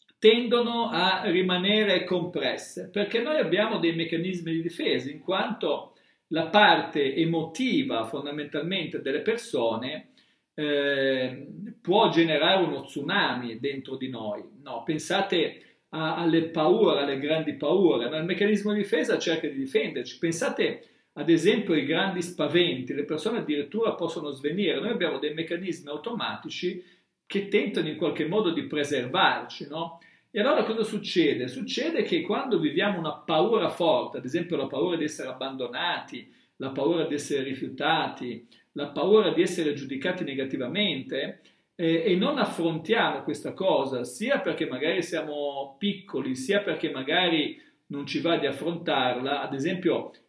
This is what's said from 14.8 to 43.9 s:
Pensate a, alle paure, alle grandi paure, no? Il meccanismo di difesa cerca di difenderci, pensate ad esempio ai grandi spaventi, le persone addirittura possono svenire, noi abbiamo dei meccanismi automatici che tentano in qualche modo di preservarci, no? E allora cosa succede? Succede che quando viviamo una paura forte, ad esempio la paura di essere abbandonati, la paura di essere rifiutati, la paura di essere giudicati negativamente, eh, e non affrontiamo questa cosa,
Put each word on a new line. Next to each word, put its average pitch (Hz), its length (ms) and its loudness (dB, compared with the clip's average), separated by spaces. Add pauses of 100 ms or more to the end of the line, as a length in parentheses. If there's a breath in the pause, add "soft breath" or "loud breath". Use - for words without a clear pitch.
Pensate 175 1040 -2
a, 160 280 -2
alle 165 280 4
paure, 170 560 4
alle 139 180 0
grandi 147 360 0
paure, 147 540 4
no? 151 80 -4
Il 156 80 -2
meccanismo 202 480 2
di 208 60 0
difesa 208 400 2
cerca 160 300 -2
di 139 60 -6
difenderci, 135 640 -2
pensate 170 680 -2 (280 soft breath)
ad 151 140 -2
esempio 175 460 4
ai 139 100 2
grandi 180 380 0
spaventi, 147 720 0
le 143 100 -2
persone 208 360 -4
addirittura 156 540 -2
possono 160 360 -6
svenire, 147 500 -2
noi 202 100 -4
abbiamo 170 280 0
dei 151 160 -4
meccanismi 165 540 -6
automatici 160 960 -6 (440 loud breath)
che 196 220 -2
tentano 208 400 0
in 151 80 -6
qualche 156 300 0
modo 180 260 0
di 139 120 -4
preservarci, 143 1040 0
no? 165 300 -8 (320 loud breath)
E 202 100 -2
allora 240 240 4
cosa 220 180 -2
succede? 151 640 0
Succede 262 580 -4
che 165 180 0
quando 226 360 0
viviamo 175 400 0
una 160 140 -4
paura 170 560 2
forte, 147 480 0
ad 127 80 -8
esempio 160 320 -2
la 135 100 -2
paura 170 300 0
di 151 80 -2
essere 143 240 -6
abbandonati, 131 1040 -6 (240 soft breath)
la 131 140 -8
paura 147 360 2
di 135 60 -4
essere 143 300 -2
rifiutati, 135 1040 -2 (240 soft breath)
la 143 160 -6
paura 185 440 6
di 160 100 4
essere 160 320 0
giudicati 135 500 -4
negativamente, 135 1160 -2 (340 soft breath)
eh, 165 320 2
e 180 100 6
non 269 220 2
affrontiamo 165 840 0
questa 143 280 -6
cosa, 135 520 2